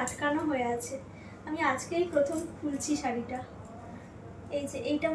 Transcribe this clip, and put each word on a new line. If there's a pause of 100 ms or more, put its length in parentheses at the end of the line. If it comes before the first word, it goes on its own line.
আটকানো
হয়ে (100)
আছে, (520)
আমি (120)
আজকেই
প্রথম (200)
খুলছি (100)
শাড়িটা। (1160)
এই
যে (140)
এইটা